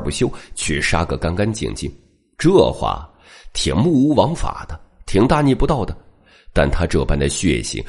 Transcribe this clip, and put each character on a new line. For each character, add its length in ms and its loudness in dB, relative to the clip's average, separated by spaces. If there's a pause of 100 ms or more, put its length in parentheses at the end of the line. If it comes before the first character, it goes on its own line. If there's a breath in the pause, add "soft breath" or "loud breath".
不 60 -2
休， 200 -2 (240 loud breath)
去 280 -4
杀 200 0
个 140 -4
干 180 -4
干 160 -2
净 240 -6
净， 160 -8 (460)
这 340 4
话 400 -6 (440 soft breath)
挺 200 -2
目 160 2
无 240 4
王 200 2
法 340 -6
的， 100 -12 (280)
挺 200 4
大 140 2
逆 140 2
不 120 2
道 160 -2
的， 140 -6 (560 soft breath)
但 180 2
他 160 0
这 200 0
般 120 2
的 80 2
血 360 0
性 260 -8